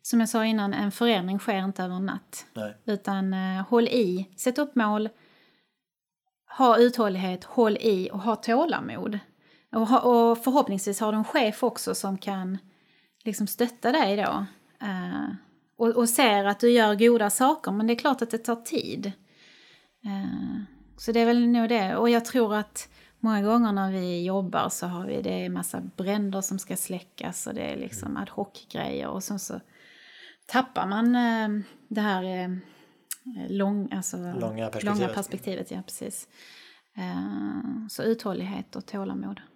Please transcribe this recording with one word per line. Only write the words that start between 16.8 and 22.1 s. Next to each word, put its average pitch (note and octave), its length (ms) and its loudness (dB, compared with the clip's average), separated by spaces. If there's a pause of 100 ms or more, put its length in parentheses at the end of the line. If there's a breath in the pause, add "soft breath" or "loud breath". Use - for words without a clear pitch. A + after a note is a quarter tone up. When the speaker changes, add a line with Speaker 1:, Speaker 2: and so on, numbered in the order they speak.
Speaker 1:
goda A3+ 340 6
saker, C4 420 2
men G#3+ 160 0
det A#3 60 4
är - 60 4
klart C4 220 2
att A#3 100 -4
det A3+ 60 -4
tar A#3 180 -2
tid. A#3 500 -6 (1000 soft breath)
Eh, G3 560 -6 (360)
så - 140 -6
det A#3 80 4
är A#3 60 6
väl A#3+ 220 6
nog A#3 220 4
det. G3+ 260 2
Och A3+ 140 4
jag A#3 160 4